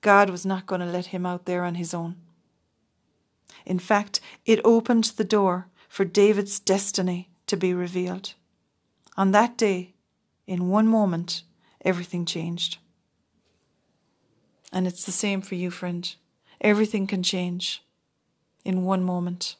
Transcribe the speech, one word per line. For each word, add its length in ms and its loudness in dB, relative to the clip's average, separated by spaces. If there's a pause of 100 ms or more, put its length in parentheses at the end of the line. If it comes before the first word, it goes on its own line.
God 300 6
was 120 -8
not 220 -4
gonna 260 -4
let 160 -4
him 160 -6
out 220 -6
there 180 -2
on 120 -2
his 180 -6
own. 220 -8 (1500)
In 160 -4
fact, 400 0 (240)
it 220 6
opened 400 6
the 180 -2
door 440 2 (200)
for 160 -2
David's 560 4
destiny 680 -2 (160)
to 100 -2
be 200 0
revealed. 580 -6 (840)
On 160 2
that 240 4
day, 380 0 (540)
in 220 -2
one 180 4
moment, 560 0 (420)
everything 400 -2
changed. 520 -8 (1900)
And 160 -2
it's 180 -6
the 60 -6
same 300 -2
for 140 -10
you, 140 -4
friend. 460 -8 (460)
Everything 460 2
can 160 -4
change 600 -4 (840)
in 180 -2
one 200 0
moment. 560 -6